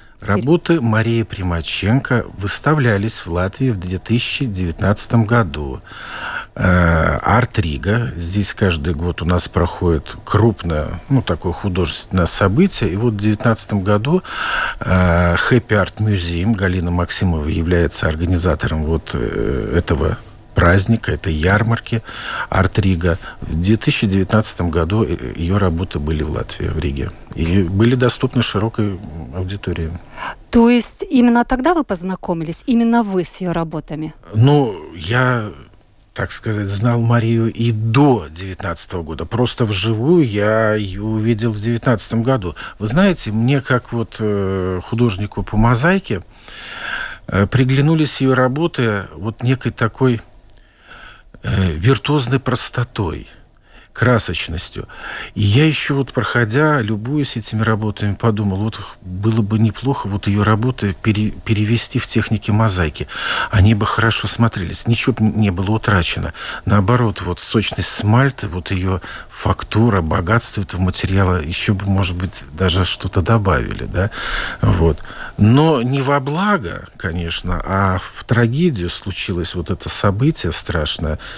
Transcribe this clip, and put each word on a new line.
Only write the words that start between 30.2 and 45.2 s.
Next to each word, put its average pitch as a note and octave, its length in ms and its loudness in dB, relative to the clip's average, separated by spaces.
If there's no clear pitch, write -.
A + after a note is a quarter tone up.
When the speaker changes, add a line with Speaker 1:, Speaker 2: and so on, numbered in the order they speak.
Speaker 1:
То A#3 200 6
есть A#3+ 400 0
именно A#3+ 340 4
тогда C4 300 0
вы D#4+ 100 0
познакомились, E3+ 800 -6
именно A#3 360 4
вы F#3+ 220 -2
с - 180 -6
её F3+ 100 -2
работами? D#3 600 -6
Speaker 2:
Ну, A2 600 4
я, A2+ 560 0
так - 180 -6
сказать, G#2 360 -4
знал A#2 340 0
Марию A2+ 500 2
и A#2 180 0
до A2+ 600 4
девятнадцатого F2 720 -8
года. D#2 240 -8
Просто A#2 400 0
вживую A2+ 600 2
я G#2+ 460 2
её G2+ 320 -4
увидел A2 480 0
в G#2 80 -8
девятнадцатом A2+ 600 0
году. A2+ 320 0
Вы G#2 80 -2
знаете, E3 440 2
мне A#2+ 300 2
как - 320 -2
вот, A#2 280 -4
э, F#2+ 680 0
художнику G#2+ 540 0